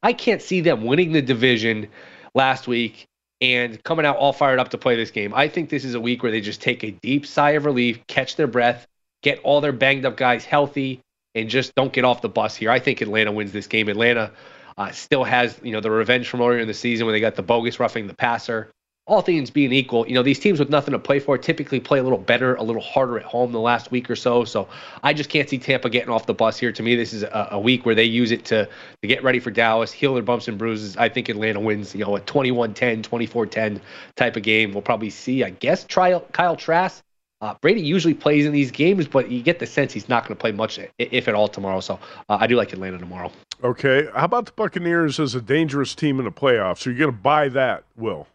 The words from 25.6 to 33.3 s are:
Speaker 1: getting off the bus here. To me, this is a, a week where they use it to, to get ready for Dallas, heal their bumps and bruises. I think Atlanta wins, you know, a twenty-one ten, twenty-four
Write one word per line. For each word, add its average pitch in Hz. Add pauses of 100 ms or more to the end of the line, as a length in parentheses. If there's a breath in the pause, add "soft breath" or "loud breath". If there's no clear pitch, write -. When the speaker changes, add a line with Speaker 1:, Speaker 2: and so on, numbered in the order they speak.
Speaker 1:
getting 120
off 113
the 113
bus 110
here. 120
To 110
me, 120
this 117
is 104
a, 92
a 104
week 123
where 117
they 110
use 117
it 117
to, 107 (320 loud breath)
to 104
get 127
ready 127
for 120
Dallas, 113
heal 135
their 123
bumps 117
and 110
bruises. 107
I 113
think 117
Atlanta 107
wins, 104
you 101
know, 101
a 95
twenty-one 123
ten, 117
twenty-four 117